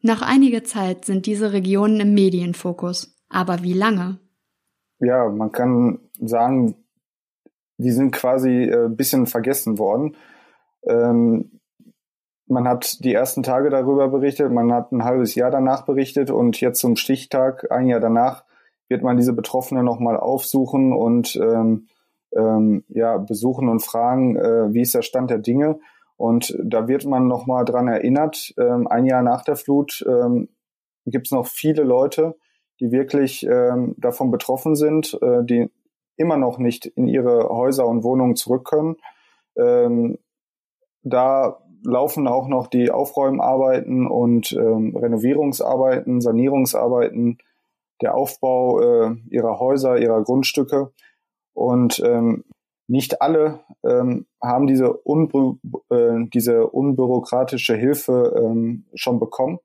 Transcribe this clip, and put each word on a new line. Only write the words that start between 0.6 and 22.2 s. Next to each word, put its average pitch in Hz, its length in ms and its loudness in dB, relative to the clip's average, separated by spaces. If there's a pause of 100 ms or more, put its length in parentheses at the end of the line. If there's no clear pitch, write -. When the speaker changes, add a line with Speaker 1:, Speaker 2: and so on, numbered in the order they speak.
Speaker 1:
Zeit 185 400 -6
sind 190 220 -4
diese 208 260 -2
Regionen 202 480 2
im 208 140 4
Medienfokus. 180 1120 -2
Aber 180 340 -4
wie 180 120 -4
lange? 190 460 -2 (800)
Speaker 2:
Ja, 123 280 2
man 107 240 -4
kann 120 480 0 (180)
sagen, 117 580 0 (1000)
die 123 140 0
sind 127 200 2
quasi, 127 540 0
äh, 117 200 2
ein 113 100 -4
bisschen 131 300 0
vergessen 113 540 -4
worden. 120 360 -2 (680)
Ähm, 117 760 2 (880)
man 127 200 0
hat - 360 -4
die 127 100 2
ersten 131 300 0
Tage 131 280 0
darüber 135 380 2
berichtet, 139 420 0
man 120 200 2
hat 120 200 -2
ein 120 120 -2
halbes 123 320 0
Jahr 123 140 0
danach 131 340 0
berichtet 135 460 -2
und 117 320 0
jetzt 123 180 0
zum 120 160 0
Stichtag, 131 760 -2
ein 127 160 0
Jahr 120 120 2
danach, 117 460 0 (420)
wird 123 140 -2
man 123 160 0
diese 123 160 2
Betroffenen 127 500 -4
nochmal 117 340 0
aufsuchen 131 760 0
und, 117 420 0
ähm, 113 520 0 (500)